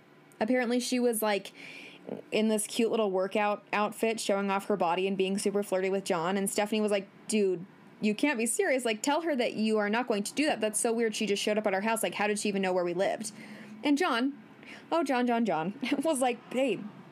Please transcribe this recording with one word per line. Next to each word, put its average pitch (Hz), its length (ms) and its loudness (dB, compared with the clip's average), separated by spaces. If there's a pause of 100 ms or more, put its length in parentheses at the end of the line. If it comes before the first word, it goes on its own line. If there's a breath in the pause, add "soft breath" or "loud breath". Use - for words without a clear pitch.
(400)
Apparently 247 400 0
she 247 200 -2
was, 240 220 2
like, 208 300 0 (800 loud breath)
in 220 160 2
this 214 200 0
cute 226 220 0
little 214 220 0
workout 202 520 0 (100)
outfit 220 460 0
showing 202 300 0
off 196 180 0
her 208 100 2
body 180 300 2
and 196 100 -2
being 190 200 2
super 202 240 0
flirty 190 280 0
with 190 160 0
John, 180 320 2
and 196 120 0
Stephanie 214 320 0
was 208 100 2
like, 202 160 0 (200)
"Dude, 196 380 2 (340)
you 214 140 2
can't 285 240 0
be 226 80 0
serious. 269 400 2
Like, 220 160 -2
tell 294 200 2
her 320 140 0
that 240 180 0
you 214 240 2
are 208 120 2
not 240 180 0
going 208 160 0
to - 100 -10
do 285 120 0
that. 247 160 0
That's 214 180 0
so 233 140 2
weird. 226 220 0
She 220 100 -2
just 202 160 0
showed 208 160 2
up 214 80 0
at 190 80 0
our 196 80 0
house. 220 220 0
Like, 175 120 -2
how 208 120 0
did 208 100 0
she 208 120 0
even 196 120 0
know 185 120 2
where 180 120 2
we 175 80 0
lived?" 185 380 -2 (520 loud breath)
And 285 140 4
John, 277 360 0 (580 loud breath)
oh, 330 120 2
John, 247 240 0
John, 233 180 2
John, 165 280 0 (160)
<laughs> 285 140 0
was 311 180 0
like, 247 160 2 (120)
"Babe, 240 340 0 (280)